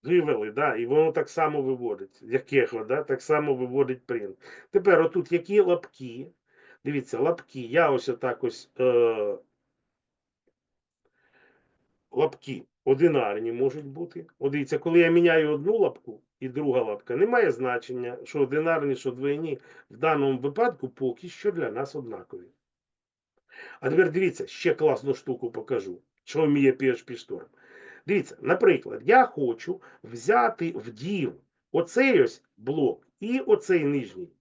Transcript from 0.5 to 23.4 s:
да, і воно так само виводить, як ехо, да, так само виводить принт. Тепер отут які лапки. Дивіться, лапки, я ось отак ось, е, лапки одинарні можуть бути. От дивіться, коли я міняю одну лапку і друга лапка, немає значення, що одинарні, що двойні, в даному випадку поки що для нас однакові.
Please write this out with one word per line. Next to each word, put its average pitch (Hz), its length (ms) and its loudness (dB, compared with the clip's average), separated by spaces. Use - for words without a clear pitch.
да, 123 260 -2
і 117 100 -4
воно 156 260 4
так - 160 -2
само 151 340 -2
виводить, 120 600 -6
як 123 300 -4
ехо, 117 320 0
да, 135 180 -2
так 131 200 -4
само 151 320 0
виводить 127 520 -2
принт. 104 320 -8
Тепер 180 300 4
отут 165 320 0
які 190 280 2
лапки. 135 720 -2
Дивіться, 135 340 -6
лапки, 147 420 -2
я 147 300 2
ось 131 180 0
отак 123 360 -4
ось, - 260 -8
е, 117 580 2
лапки 143 540 -4
одинарні 127 680 2
можуть 139 340 -4
бути. 170 400 -14
От 139 140 -2
дивіться, 147 260 -2
коли 170 200 2
я 165 120 6
міняю 165 400 4
одну 165 280 0
лапку 123 440 -2
і 131 80 -8
друга 127 340 0
лапка, 110 340 -6
немає 214 360 4
значення, 123 720 -6
що 147 160 -6
одинарні, 147 560 0
що 127 140 -6
двойні, 143 480 -4
в 113 60 -20
даному 139 420 0
випадку 143 500 -2
поки 131 400 -6
що 202 240 -4
для 147 180 -4
нас 131 240 -8
однакові. 101 520 -14